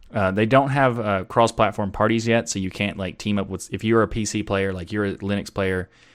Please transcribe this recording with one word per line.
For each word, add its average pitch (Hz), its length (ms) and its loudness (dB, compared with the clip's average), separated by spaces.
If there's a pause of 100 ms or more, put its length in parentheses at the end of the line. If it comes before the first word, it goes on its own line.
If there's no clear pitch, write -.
(140)
Uh, 95 180 0
they 107 140 2
don't 135 240 4
have, 131 300 2
uh, 101 260 0
cross-platform 110 680 2
parties 113 360 2
yet, 117 220 2
so 104 100 -4
you 92 120 -4
can't, 101 260 -4
like, 92 200 -6
team 104 220 -2
up 98 80 -4
with, 95 260 -10
if 104 100 -6
you're 110 200 4
a 101 40 0
P 110 180 -4
C 104 180 -4
player, 98 300 0
like, 87 180 -10
you're 104 140 0
a 98 100 -2
Linux 101 380 -4
player, 95 360 -2 (260)